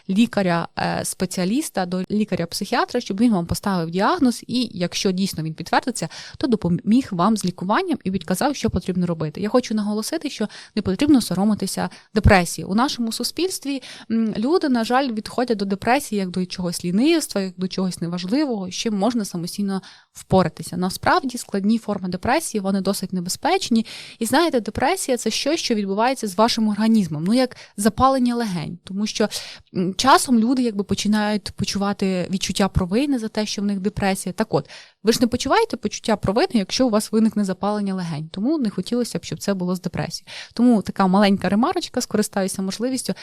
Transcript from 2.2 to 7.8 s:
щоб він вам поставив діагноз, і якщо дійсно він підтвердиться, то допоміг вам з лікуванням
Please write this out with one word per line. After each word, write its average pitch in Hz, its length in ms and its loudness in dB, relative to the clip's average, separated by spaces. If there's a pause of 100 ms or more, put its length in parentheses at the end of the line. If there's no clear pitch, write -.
щоб 196 200 -4
він 240 120 6
вам 170 140 2
поставив 170 440 -2
діагноз, 247 560 2
і 240 260 -2
якщо 180 380 -2
дійсно 185 320 -2
він 160 120 -4
підтвердиться, 175 540 -2 (280)
то 311 100 -2
допоміг 208 640 2
вам 202 260 2
з 196 80 -2
лікуванням 233 600 -2